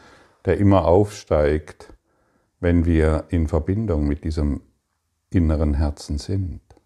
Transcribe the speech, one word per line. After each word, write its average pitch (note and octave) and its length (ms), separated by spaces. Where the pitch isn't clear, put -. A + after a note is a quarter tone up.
der F2+ 140
immer G2 260
aufsteigt, D#2+ 1080
wenn F2 240
wir D#2 460
in E2 180
Verbindung E2 580
mit D2 200
diesem D#2 340
inneren D#2 460
Herzen D2 420
sind. G2 420